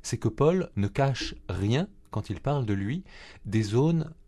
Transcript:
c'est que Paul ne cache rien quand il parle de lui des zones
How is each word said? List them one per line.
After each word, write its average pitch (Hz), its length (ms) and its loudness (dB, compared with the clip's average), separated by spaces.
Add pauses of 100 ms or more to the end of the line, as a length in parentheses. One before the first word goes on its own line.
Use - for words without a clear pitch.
c'est - 160 -4
que - 100 -2
Paul 160 480 2
ne 101 120 0
cache 135 480 0 (120)
rien 104 400 0 (220)
quand - 220 -6
il 90 80 -4
parle 139 260 0
de 104 80 0
lui 104 300 -2 (420)
des 110 160 0
zones 151 500 2 (160)